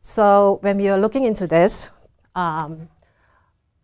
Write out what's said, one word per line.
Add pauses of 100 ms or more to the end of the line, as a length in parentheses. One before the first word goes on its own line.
So
when
we
are
looking
into
this, (460)
um, (960)